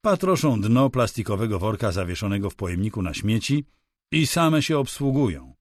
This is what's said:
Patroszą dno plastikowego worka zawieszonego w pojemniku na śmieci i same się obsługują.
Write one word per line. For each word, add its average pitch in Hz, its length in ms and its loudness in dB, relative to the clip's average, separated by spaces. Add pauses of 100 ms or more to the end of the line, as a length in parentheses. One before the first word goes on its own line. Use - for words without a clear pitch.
Patroszą 180 600 2
dno 123 300 4
plastikowego 110 680 -2
worka 104 340 -2
zawieszonego 98 580 -2
w - 40 -16
pojemniku 95 480 -4
na 85 120 -4
śmieci 113 500 0 (480)
i 156 140 2
same 160 360 2
się 156 160 0
obsługują. 131 840 -2